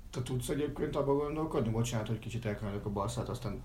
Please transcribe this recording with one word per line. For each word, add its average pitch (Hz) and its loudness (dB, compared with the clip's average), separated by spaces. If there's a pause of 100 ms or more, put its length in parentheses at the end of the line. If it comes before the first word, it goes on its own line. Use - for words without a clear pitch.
(100)
Te 131 -4
tudsz 123 -2
egyébként 143 0
abba 139 4
gondolkodni? 147 2
Bocsánat, 113 2
hogy 113 0
kicsit - -4
elkanyarodok 104 -2
a 107 -2
Barszát, 101 0
aztán 98 -4